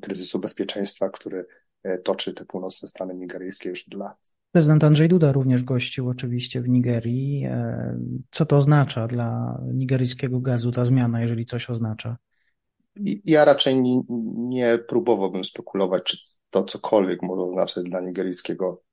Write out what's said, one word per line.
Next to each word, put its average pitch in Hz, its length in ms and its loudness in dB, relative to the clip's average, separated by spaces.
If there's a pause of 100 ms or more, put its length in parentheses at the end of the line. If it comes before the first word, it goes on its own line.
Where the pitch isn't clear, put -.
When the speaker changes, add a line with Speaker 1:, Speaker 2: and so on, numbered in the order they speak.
Speaker 1:
kryzysu 95 380 -6
bezpieczeństwa, 98 720 -6
który, 92 360 -10 (380)
e, 95 140 -4
toczy 92 360 -2
te 95 120 -14
północne 92 420 -10
Stany 92 280 -8
nigeryjskie 92 540 -10
już 90 180 -10
od - 60 -16
lat. 101 240 -10 (340)
Speaker 2:
Prezydent 156 320 6
Andrzej 151 260 6
Duda 160 220 6
również 131 320 2
gościł 127 460 -4
oczywiście 123 520 -6
w 123 80 -4
Nigerii. 123 760 0
E, 120 520 -4 (340)
co 160 140 0
to 143 120 4
oznacza 139 500 4
dla 120 520 -4 (140)
nigeryjskiego 127 640 -2
gazu 123 320 0
ta 123 140 0
zmiana, 120 360 2
jeżeli 117 240 -2
coś - 240 -8
oznacza? 117 480 -6 (800)
Speaker 1:
I, 202 300 -4
ja 151 200 8
raczej 139 360 6
nie, 127 200 2 (340)
nie 120 520 2
próbowałbym 98 580 0
spekulować, 92 580 -2
czy - 140 -4 (320)
to 98 140 2
cokolwiek 95 580 0
może 92 200 -4
oznaczać 90 420 -2
dla 90 180 -4
nigeryjskiego 92 800 -6 (120)